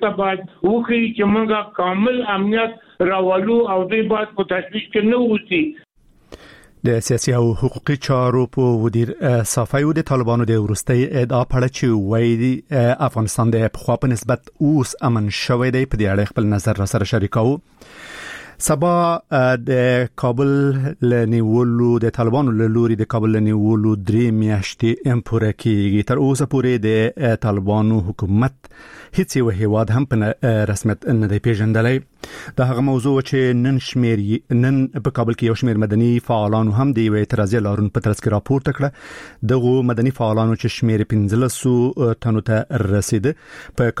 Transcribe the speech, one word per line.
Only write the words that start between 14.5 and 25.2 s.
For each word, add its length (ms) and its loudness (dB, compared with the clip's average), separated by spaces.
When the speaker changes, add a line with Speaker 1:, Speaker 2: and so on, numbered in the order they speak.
Speaker 2:
اوس 260 2
امن 200 0
شوی 300 0
دی، 140 2
په 120 -4
دې 160 0
اړه 180 0
خپل 220 0
نظر 300 0
را 100 -2
سره 180 -2
شریکوو. 480 0
سبا، 260 2
اه، 240 2
د 520 0
کابل 320 0
له 320 2
نیولو، 560 2
د 160 0
طالبانو 420 2
له 140 2
لوري 260 2
د 140 -4
کابل 200 2
له 120 2
نیولو 480 2
درې 440 0
میاشتې 840 0